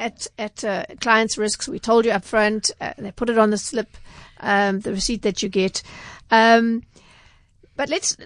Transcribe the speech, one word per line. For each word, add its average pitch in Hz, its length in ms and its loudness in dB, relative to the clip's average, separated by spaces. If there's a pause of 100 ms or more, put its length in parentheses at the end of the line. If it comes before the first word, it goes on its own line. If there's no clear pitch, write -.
at, - 260 -8 (120)
at, 214 260 -10
uh, 202 200 -2 (160)
client's 226 380 2
risks. 214 300 -4
We - 100 -10
told 226 280 4
you 233 60 2
up 190 120 -2
front." 214 460 0 (100)
Uh, - 180 -8
they 202 140 -12
put 240 180 -4
it 226 80 2
on 214 120 4
the 208 80 0
slip, - 380 -6 (440)
um, 202 400 0
the - 120 -6
receipt 196 300 -4
that 196 200 -2
you 202 60 -4
get. 190 340 -2 (480)
Um, 226 520 6 (920)
but 277 140 -4
let's - 360 -2